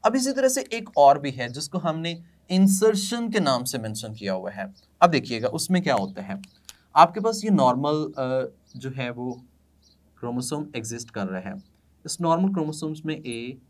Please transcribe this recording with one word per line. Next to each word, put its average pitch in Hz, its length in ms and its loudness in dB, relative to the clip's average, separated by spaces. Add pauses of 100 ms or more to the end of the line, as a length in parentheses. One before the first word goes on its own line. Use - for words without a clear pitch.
अब 226 100 2
इसी 269 180 0
तरह 262 160 2
से 262 240 -2
एक 226 240 -8
और 139 220 8
भी 143 120 -6
है 123 200 -6
जिसको 147 280 -8
हमने 165 380 -4 (320)
इंसर्शन 196 800 4
के 226 100 0
नाम 131 240 2
से 131 140 -4
मेंशन 110 340 -8
किया 104 200 -4
हुआ 92 180 -6
है। 98 200 -10 (300)
अब 175 80 8
देखिएगा 123 420 -2
उसमें 175 320 0
क्या 139 120 2
होता 98 260 -4
है, 98 200 -10 (540)
आपके 170 240 8
पास 220 240 -2
ये 214 80 -2
नॉर्मल, 143 520 4 (100)
अ, 131 640 -4
जो 131 140 -10
है 131 200 -6
वो 123 200 -8 (840)
क्रोमोसोम 127 480 -6 (100)
एग्जिस्ट 113 360 -10
कर 98 160 -4
रहा 92 140 -6
है, 95 140 -10 (500)
इस - 160 -10
नॉर्मल 175 320 2
क्रोमोसोम्स 156 520 -6
में 156 100 -2
ए 123 420 -10 (120)